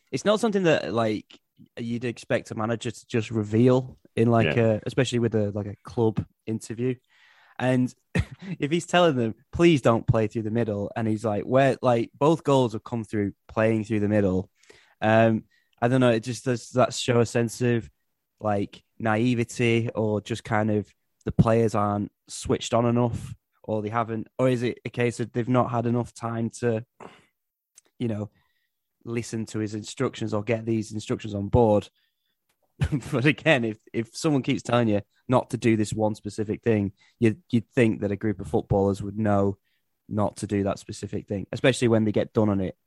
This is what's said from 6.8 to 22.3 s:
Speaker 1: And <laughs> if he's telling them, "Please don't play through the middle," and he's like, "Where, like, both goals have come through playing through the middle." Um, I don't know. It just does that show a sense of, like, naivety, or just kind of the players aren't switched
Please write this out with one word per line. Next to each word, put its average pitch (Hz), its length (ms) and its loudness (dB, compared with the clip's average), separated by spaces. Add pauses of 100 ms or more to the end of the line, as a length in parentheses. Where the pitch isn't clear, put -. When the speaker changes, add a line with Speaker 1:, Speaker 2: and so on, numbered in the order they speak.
Speaker 1:
And 127 340 0 (220)
<laughs> - 440 -4
if 143 120 -2
he's 170 140 -2
telling 175 320 4
them, 113 180 -2 (160)
"Please 170 300 6
don't 117 260 2
play 113 200 2
through 113 160 -4
the 107 80 -6
middle," 107 440 -2
and 113 120 -2
he's 107 180 -4
like, 104 180 -2
"Where, 131 380 2
like, 117 360 2
both 151 260 2
goals 131 300 2
have 110 100 -10
come 117 200 -6
through 104 300 -2 (140)
playing 110 360 0
through 107 160 -2
the 101 100 0
middle." 95 400 2 (520)
Um, 110 420 4 (380)
I 120 80 2
don't 131 120 2
know. 123 100 6
It 110 120 0
just 123 220 -10
does 123 260 -4
that - 220 2
show 120 260 0
a 117 60 4
sense 117 360 -2
of, 120 280 0 (500)
like, 104 440 -4 (140)
naivety, 117 960 0
or 107 280 -2
just - 220 -8
kind 110 280 0
of 104 200 -2 (340)
the - 60 -4
players 113 440 2
aren't 104 360 -2 (180)
switched - 440 -4